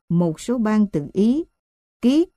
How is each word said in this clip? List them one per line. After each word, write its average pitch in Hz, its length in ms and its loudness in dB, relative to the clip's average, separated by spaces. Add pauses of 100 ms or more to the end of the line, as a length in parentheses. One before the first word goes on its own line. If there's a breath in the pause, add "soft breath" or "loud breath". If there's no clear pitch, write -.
một 170 300 0
số 240 180 -4
bang 214 300 0
tự 151 260 -6
ý 240 300 0 (580)
ký 285 240 2 (100)